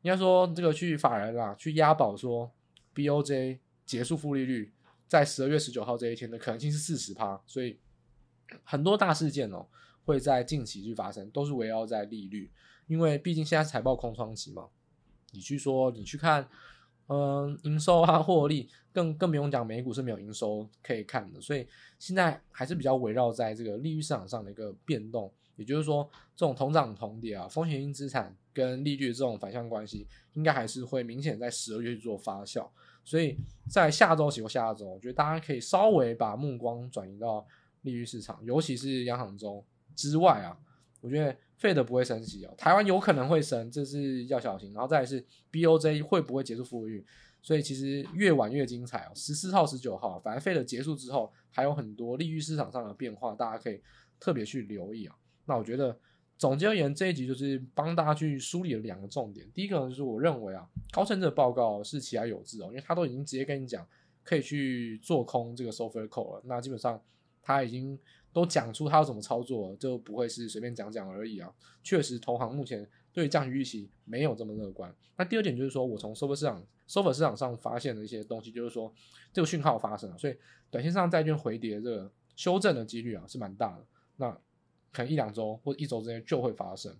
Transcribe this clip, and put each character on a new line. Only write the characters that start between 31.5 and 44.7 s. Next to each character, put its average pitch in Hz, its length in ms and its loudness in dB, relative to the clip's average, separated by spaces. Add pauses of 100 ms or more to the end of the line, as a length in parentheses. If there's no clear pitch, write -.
二 113 40 -4
月 120 140 -4
去 107 60 -10
做 107 180 -6
发 101 260 -8
酵。 - 240 -6 (360)
所 156 160 0
以 147 160 0 (340)
在 175 180 6
下 165 280 8
周 151 120 4
期 117 140 -4
或 110 60 -6
下 113 180 0
下 110 80 0
周， 101 140 -10
我 95 100 -12
觉 107 80 -14
得 123 80 -8
大 151 180 2
家 160 140 -4
可 147 80 -4
以 120 60 -4
稍 196 300 6
微 131 220 6
把 113 220 -2
目 131 240 -4
光 120 320 -6
转 98 180 -8
移 98 120 -16
到 107 260 -4 (360)
利 131 100 -6
率 120 120 -4
市 113 160 -10
场， - 240 -14
尤 123 160 4
其 139 160 -2
是 131 280 -4
央 123 120 -2
行 101 220 -8
周 101 260 -10 (300)
之 143 220 -2
外 160 260 8
啊， 87 160 -10 (420)
我 123 80 -12
觉 147 160 0
得 131 120 0 (240)
Fed 165 240 6
不 123 100 -2
会 127 100 6
升 120 160 -2
息 - 260 -12
哦， - 120 -18
台 170 160 6
湾 208 100 8
有 190 140 6
可 190 140 4
能 135 160 4
会 160 120 6
升， 120 300 -2
这 143 140 -2
是 135 420 -2
要 131 140 2
小 101 180 -4
心。 98 140 -14